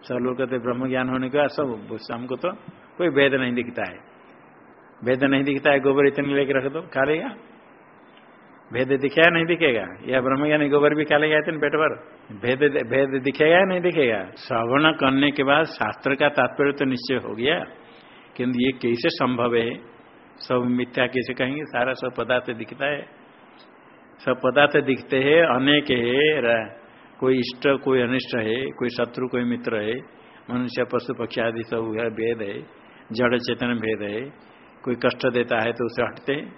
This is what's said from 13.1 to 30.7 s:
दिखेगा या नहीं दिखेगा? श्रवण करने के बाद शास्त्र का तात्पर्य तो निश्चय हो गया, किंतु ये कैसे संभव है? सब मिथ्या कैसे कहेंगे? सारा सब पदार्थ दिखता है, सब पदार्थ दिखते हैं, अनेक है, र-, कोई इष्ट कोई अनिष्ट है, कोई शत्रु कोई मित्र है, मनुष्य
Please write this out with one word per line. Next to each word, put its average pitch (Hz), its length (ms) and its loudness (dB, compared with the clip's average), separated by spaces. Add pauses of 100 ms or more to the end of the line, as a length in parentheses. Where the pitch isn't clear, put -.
दिखेगा 151 360 4
या 196 80 6
नहीं 185 160 -2
दिखेगा? 135 440 0 (120)
श्रवण 131 540 2
करने 139 400 2
के 143 120 -2
बाद 143 200 4
शास्त्र 131 520 -4
का 147 140 2
तात्पर्य 143 420 0
तो 143 140 -2
निश्चय 131 300 -2
हो 110 200 -6
गया, 139 240 0 (800)
किंतु 123 220 -2
ये 127 120 2
कैसे 127 380 -2
संभव 123 460 0
है? 117 200 0 (640)
सब 123 300 -2
मिथ्या 123 380 0
कैसे 120 280 -4
कहेंगे? 139 300 -4
सारा 131 300 -2
सब 127 240 -6
पदार्थ 123 340 -2
दिखता 117 340 -8
है, - 340 -8 (1000)
सब 127 260 -2
पदार्थ 143 320 4
दिखते 131 420 0
हैं, 151 240 6
अनेक 143 460 2
है, 135 520 2
र-, 117 280 2 (500)
कोई 131 180 2
इष्ट 135 460 0
कोई 131 180 2
अनिष्ट 123 360 -2
है, 113 280 -2
कोई 135 240 -6
शत्रु 120 380 -4
कोई 123 160 -2
मित्र 117 380 -2
है, 107 120 -2 (560)
मनुष्य 123 340 -4